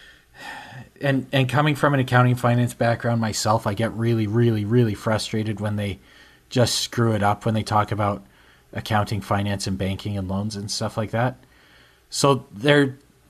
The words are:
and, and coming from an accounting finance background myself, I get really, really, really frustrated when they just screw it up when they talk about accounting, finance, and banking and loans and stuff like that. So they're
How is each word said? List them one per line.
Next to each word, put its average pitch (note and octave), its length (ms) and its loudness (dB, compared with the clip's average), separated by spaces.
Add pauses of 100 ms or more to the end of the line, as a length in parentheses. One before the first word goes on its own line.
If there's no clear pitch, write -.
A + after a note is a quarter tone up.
(1000)
and, C3+ 300 0
and C3 180 2
coming D3 260 2
from C#3+ 180 2
an C#3 60 2
accounting B2+ 360 4
finance A#2+ 380 0
background A#2 460 0
myself, A2 480 0
I G#2+ 60 -2
get A2 200 -2
really, A2+ 340 0
really, A2 380 2
really A2+ 280 4
frustrated G#2+ 680 -2
when G#2 160 -2
they G2+ 240 -4 (500)
just A#2+ 300 2
screw A#2 340 0
it G2+ 100 0
up G2+ 220 0
when A2+ 80 0
they A2 100 0
talk G#2 280 0
about G2+ 320 -2 (480)
accounting, G#2 500 -2
finance, G2+ 460 -2
and G2 100 -2
banking G2 400 -4
and F#2+ 100 -4
loans G2+ 280 -4
and G2 160 -8
stuff - 260 -6
like G#2+ 140 -4
that. - 260 -2 (720)
So C#3 420 2
they're C3+ 460 2 (320)